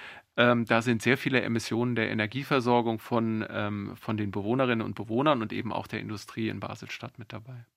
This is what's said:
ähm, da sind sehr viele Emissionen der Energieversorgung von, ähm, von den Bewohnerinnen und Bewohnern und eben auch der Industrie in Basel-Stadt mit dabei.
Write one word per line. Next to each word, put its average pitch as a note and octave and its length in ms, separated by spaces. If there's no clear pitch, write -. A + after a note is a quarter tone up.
ähm, A#2+ 260
da A2+ 180
sind A#2 200
sehr B2+ 160
viele C3 240
Emissionen A2+ 540
der A2+ 140
Energieversorgung A#2 920
von, A2 500
ähm, G#2 480
von - 180
den G#2 160
Bewohnerinnen A2+ 540
und G#2 100
Bewohnern A#2 460
und G#2+ 100
eben G#2+ 220
auch - 120
der G#2+ 140
Industrie A2 480
in G#2 140
Basel-Stadt - 580
mit A2 140
dabei. A#2 320